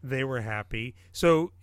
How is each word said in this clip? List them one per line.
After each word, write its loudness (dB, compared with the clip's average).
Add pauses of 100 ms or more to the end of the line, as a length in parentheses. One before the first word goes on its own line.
they -4
were -4
happy. -6 (180)
So 4 (100)